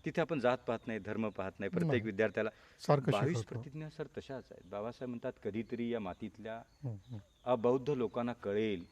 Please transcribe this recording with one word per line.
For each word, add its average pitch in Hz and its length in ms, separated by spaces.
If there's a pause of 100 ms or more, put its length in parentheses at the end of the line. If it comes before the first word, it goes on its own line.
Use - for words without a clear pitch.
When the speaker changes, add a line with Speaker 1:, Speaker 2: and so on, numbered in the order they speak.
Speaker 1:
तिथे 160 160
आपण 156 200
जात 123 180
पाहत 117 280
नाही, 110 120
धर्म 107 300
पाहत 95 300
नाही, 101 120
प्रत्येक 170 200
Speaker 2:
नाही. 123 100
Speaker 1:
विद्यार्थ्याला 107 500 (300)
Speaker 2:
सारखं 143 320
Speaker 1:
बावीस 127 260
Speaker 2:
शिकवतो. 113 220
Speaker 1:
प्रतिज्ञा, 151 300
सर, 151 160
तशाच - 440
आहेत. - 200
बाबासाहेब 113 380
म्हणतात, 123 240 (120)
"कधीतरी 113 480
या 113 80
मातीतल्या 107 560
Speaker 2:
हम्म, 123 320
हम्म. 110 300 (260)
Speaker 1:
अबौद्ध 123 460
लोकांना 120 420
कळेल 104 600